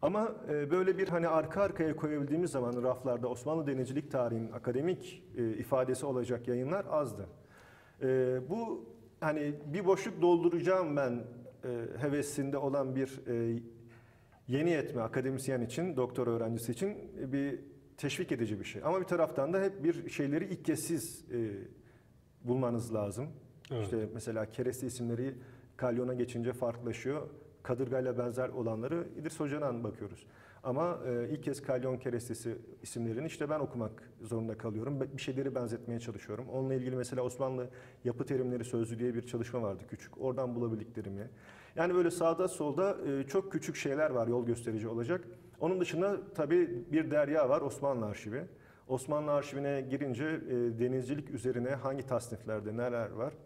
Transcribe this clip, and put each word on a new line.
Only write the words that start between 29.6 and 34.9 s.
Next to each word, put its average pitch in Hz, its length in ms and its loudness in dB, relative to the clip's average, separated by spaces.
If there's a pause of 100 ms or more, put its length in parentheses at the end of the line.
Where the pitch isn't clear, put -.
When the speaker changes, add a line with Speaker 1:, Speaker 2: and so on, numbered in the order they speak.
Speaker 1:
bakıyoruz. 101 440 -8 (360)
Ama, 156 440 0
e, 120 220 0
ilk 147 140 -4
kez 135 180 -2
kalyon 127 360 0
kerestesi 117 600 -4 (260)
isimlerini 117 440 -2
işte 151 220 -4
ben 151 100 0
okumak 120 320 -2 (300)
zorunda 113 360 -2
kalıyorum. 117 440 -2